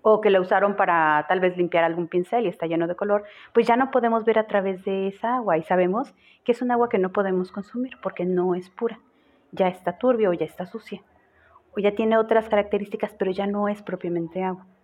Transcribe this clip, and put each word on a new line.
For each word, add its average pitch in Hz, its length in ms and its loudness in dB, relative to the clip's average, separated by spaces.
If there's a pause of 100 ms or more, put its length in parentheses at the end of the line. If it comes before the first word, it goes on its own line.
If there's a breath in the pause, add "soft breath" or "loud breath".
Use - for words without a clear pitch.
o 214 140 6
que 208 80 4
la 190 100 6
usaron 196 360 2
para 160 520 2
tal 185 120 2
vez 180 180 0
limpiar 175 260 2
algún 165 240 -2
pincel 196 380 -2
y 190 40 0
está 170 180 -6
lleno 165 180 -2
de 175 100 -6
color, 208 280 -2 (300 loud breath)
pues 226 120 4
ya 233 100 4
no 254 140 0
podemos 226 340 0
ver 220 140 2
a 220 80 2
través 190 400 -2
de 196 220 -2
esa 226 300 -4
agua 196 200 0
y 165 60 -2
sabemos 185 500 0 (300 soft breath)
que - 80 0
es 240 100 -2
un 247 80 -2
agua 240 200 2
que 220 100 0
no 185 120 -2
podemos 185 400 -2
consumir 240 420 -10 (100)
porque 185 200 -8
no 180 300 0
es 180 160 -6
pura, 226 300 -6 (520 soft breath)
ya 185 160 0
está 180 300 -6
turbia 226 320 2
o 175 40 0
ya 156 120 -2
está 180 220 -12
sucia, - 340 -16 (760 soft breath)
o 214 40 -4
ya 202 160 2
tiene 220 240 2
otras 220 300 2
características, 208 680 -2
pero 190 140 -2
ya 196 160 -4
no 208 200 -2
es 208 140 -6
propiamente 175 640 -6
agua. 185 240 -6 (160)